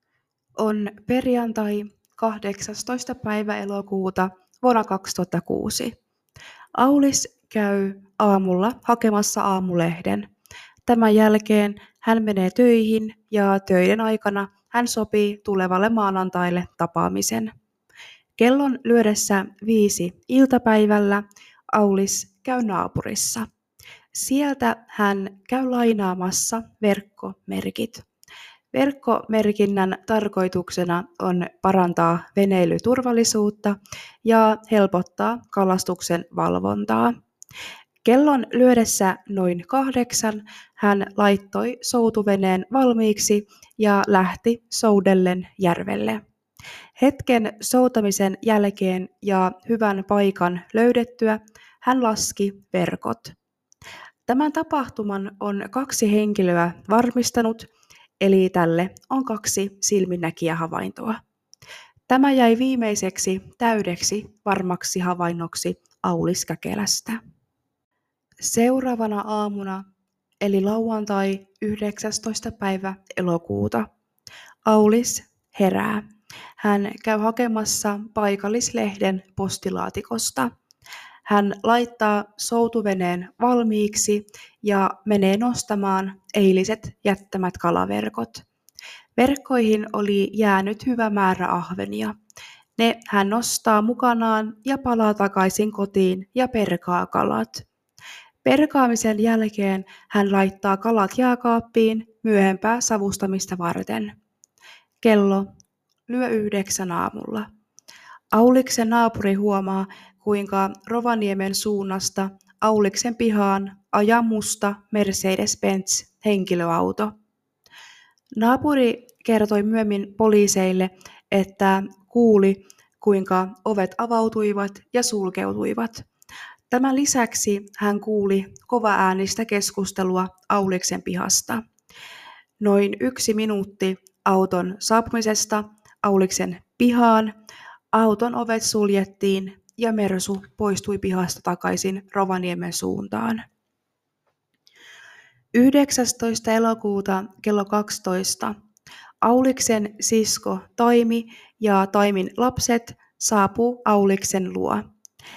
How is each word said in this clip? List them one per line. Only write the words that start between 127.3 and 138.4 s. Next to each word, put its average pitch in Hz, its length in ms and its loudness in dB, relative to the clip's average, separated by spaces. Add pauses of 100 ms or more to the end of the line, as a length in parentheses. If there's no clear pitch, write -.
hän 208 220 0
kuuli 196 540 -2 (140)
kovaäänistä 196 800 0
keskustelua 190 800 -2 (220)
Auliksen 185 520 -2
pihasta. 185 640 -4 (960)
Noin 202 400 2
yksi 247 340 -2
minuutti 202 640 -4 (280)
auton 185 540 0
saapumisesta 220 840 -2 (400)
Auliksen 185 600 0 (140)
pihaan, 233 560 4 (580)
auton 220 440 2
ovet 226 280 -4